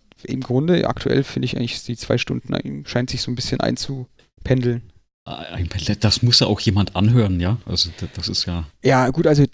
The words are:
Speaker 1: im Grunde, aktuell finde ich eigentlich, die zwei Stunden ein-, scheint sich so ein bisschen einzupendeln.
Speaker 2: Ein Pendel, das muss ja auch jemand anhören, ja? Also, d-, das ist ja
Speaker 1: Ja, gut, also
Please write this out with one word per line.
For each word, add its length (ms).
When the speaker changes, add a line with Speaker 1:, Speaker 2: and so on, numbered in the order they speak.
Speaker 1:
im 180
Grunde, 460
aktuell 360
finde 220
ich 120
eigentlich, 260
die 140
zwei 200
Stunden 360
ein-, 320
scheint 240
sich 120
so 100
ein 40
bisschen 260
einzupendeln. 1200
Speaker 2:
Ein 420
Pendel, 300
das 260
muss 160
ja 80
auch 140
jemand 340
anhören, 460
ja? 240
Also, 240
d-, 260
das 140
ist 160
ja 180
Speaker 1:
Ja, 280
gut, 180
also 160